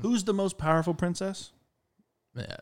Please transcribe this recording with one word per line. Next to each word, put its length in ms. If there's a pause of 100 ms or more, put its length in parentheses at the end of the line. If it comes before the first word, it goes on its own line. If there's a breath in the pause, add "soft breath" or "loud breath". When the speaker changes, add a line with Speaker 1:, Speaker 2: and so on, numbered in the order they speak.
Speaker 1:
Who's 220
the 100
most 240
powerful 360
princess? 580 (840)
Speaker 2:
Yeah, 240